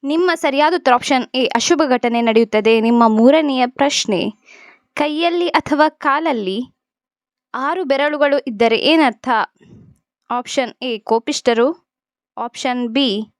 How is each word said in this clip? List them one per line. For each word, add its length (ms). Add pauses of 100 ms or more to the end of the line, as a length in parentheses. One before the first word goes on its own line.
ನಿಮ್ಮ 300
ಸರಿಯಾದ 420
ಉತ್ತರ 180
ಆಪ್ಷನ್ 400
ಎ, 100
ಅಶುಭ 460
ಘಟನೆ 320
ನಡೆಯುತ್ತದೆ. 580
ನಿಮ್ಮ 280
ಮೂರನೆಯ 580
ಪ್ರಶ್ನೆ, 640 (640)
ಕೈಯಲ್ಲಿ 540
ಅಥವಾ 400
ಕಾಲಲ್ಲಿ 760 (920)
ಆರು 300
ಬೆರಳುಗಳು 540
ಇದ್ದರೆ 400
ಏನರ್ಥ? 500 (1040)
ಆಪ್ಷನ್ 520
ಎ, 160
ಕೋಪಿಷ್ಠರು, 960 (420)
ಆಪ್ಷನ್ 520
ಬಿ 360 (160)